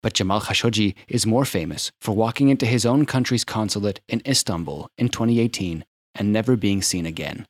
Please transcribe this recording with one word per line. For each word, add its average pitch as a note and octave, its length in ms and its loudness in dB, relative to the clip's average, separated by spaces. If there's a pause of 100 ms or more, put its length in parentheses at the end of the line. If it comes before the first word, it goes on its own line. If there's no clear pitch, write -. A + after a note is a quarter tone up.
But B2 120 -2
Jamal G2 260 2
Khashoggi G#2 560 0 (100)
is - 180 -2
more A2+ 200 4
famous - 560 -4
for - 100 -4
walking A2+ 380 2
into C3+ 180 4
his A#2 180 2
own C3+ 220 4
country's B2+ 380 0
consulate G#2 640 -2
in A2+ 180 -2
Istanbul E2 720 -4
in A#2+ 120 0
twenty A#2 280 2
eighteen F#2+ 460 -2 (320)
and G#2 160 0
never A2 240 2
being G2 260 0
seen F2 240 -2
again. D#2 440 -8